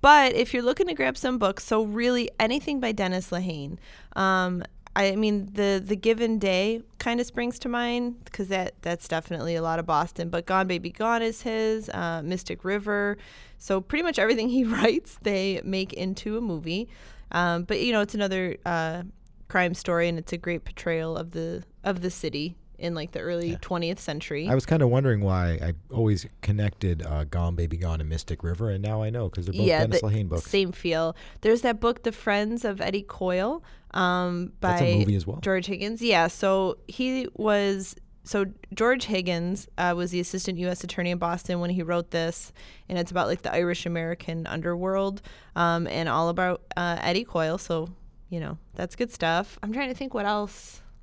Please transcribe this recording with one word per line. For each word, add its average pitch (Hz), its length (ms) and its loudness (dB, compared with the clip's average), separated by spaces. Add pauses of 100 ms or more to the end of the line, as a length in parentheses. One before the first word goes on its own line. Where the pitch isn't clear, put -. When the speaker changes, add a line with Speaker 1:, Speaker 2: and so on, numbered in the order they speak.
Speaker 1:
But 277 340 10
if 233 180 2
you're 240 100 0
looking 262 240 2
to 349 60 -2
grab 269 240 0
some 254 220 -2
books, 196 260 2
so 220 180 2
really 233 460 0 (100)
anything 277 400 0
by 240 140 -2
Dennis 185 380 -2
Lehane. 170 480 -6 (360)
Um, 185 480 2 (320)
I 196 200 2
mean, 208 380 0
the, 202 300 2
the 202 120 0
Given 226 440 2
Day 196 420 0 (180)
kinda 240 260 0
springs 240 340 -4
to 254 100 -6
mind 240 640 -4
'cause 196 160 -6
that, 190 340 -2
that's 170 260 -4
definitely 165 480 -4
a 160 60 0
lot 165 180 0
of 170 60 -4
Boston. 170 440 0
But 170 160 -4
Gone 190 220 2
Baby 175 240 -4
Gone 226 300 0
is 226 200 -2
his, 220 480 -2
uh, 165 340 -4
Mystic 180 400 -6
River. 202 540 0 (400)
So 190 240 0
pretty 294 220 0
much 339 160 2
everything 226 300 4
he 254 140 4
<laughs> 226 120 2
writes, 226 480 4
they 196 420 2
make 190 280 0
into 196 440 -4
a 233 40 -2
movie. 175 460 -4 (440)
Um, 175 320 2
but, 196 180 -2
you 240 100 2
know, 214 100 4
it's 208 140 -2
another, 190 500 0
uh, 170 380 -2 (460)
crime 180 260 2
story, 170 340 2
and 170 80 -2
it's 160 160 -6
a 170 40 -4
great 170 280 -4
portrayal 160 500 -2
of 165 160 -8
the, 170 320 -6 (200)
of 185 180 -2
the 180 80 -2
city 160 460 -4 (240)
in, 170 160 -4
like, 147 160 -8
the - 80 -6
early 170 320 -2
Speaker 2:
Yeah. 170 100 -4
Speaker 1:
twentieth 170 380 -2
century. 156 480 -4
Speaker 2:
I 127 80 4
was 135 100 2
kinda 156 220 6
wondering 123 340 4
why 90 400 2
I 82 120 0 (200)
always 110 320 2 (160)
connected, 101 640 0
uh, 76 200 0
Gone 85 300 0
Baby 82 220 -2
Gone 82 220 -2
and 78 100 -4
Mystic 80 340 -4
River, 90 280 -2
and 98 100 -2
now 107 220 0
I 110 80 -2
know 113 180 -2
'cause 90 160 -6
they're 95 80 -2
both - 140 0
Speaker 1:
Yeah, 160 140 6
Speaker 2:
Dennis 113 200 4
Speaker 1:
the 110 60 0
Speaker 2:
Lehane 104 220 2
books. 85 200 0
Speaker 1:
same 196 220 2
feel. 165 440 0 (260)
There's 226 200 6
that 233 180 2
book, 233 240 2
The 233 80 0
Friends 214 540 0
of 196 160 -2
Eddie 196 220 -2
Coyle, 196 600 -2 (280)
um, 180 680 0
by 185 120 0
Speaker 2:
That's 175 120 4
a 104 160 6
movie 101 160 4
as 87 120 0
well. 117 140 -6
Speaker 1:
George 190 260 2
Higgins. 202 340 -4
Yeah, 190 260 6
so 190 500 2 (100)
he 254 480 -2
was, 202 600 2 (280)
so 202 220 0 (280)
George 247 320 2
Higgins, 180 640 -2 (120)
uh, 175 180 2
was 175 140 -2
the 175 80 -2
assistant 180 400 -4
U 180 100 -2
S 180 140 -4
attorney 175 280 -4
in 175 60 -2
Boston 170 420 -2
when 175 120 0
he 180 120 0
wrote 170 280 -2
this, 165 420 -2 (340)
and 180 120 -4
it's 175 120 -2
about, 180 160 0
like, 170 140 -2
the - 120 -2
Irish 175 340 0
American 165 600 -4
underworld, 185 760 -2 (340)
um, 170 320 2
and 160 200 -2
all 160 220 2
about, 180 320 0 (160)
uh, 175 240 -2
Eddie 185 240 0
Coyle. 165 320 0
So, 165 320 -4 (400)
you 170 100 -6
know, 160 180 -8 (180)
that's 180 200 -6
good 240 160 -4
stuff. 165 520 -2
I'm 208 100 -6
trying 269 160 -4
to 254 60 -6
think 262 180 -8
what 208 140 -2
else. 208 540 -4 (220)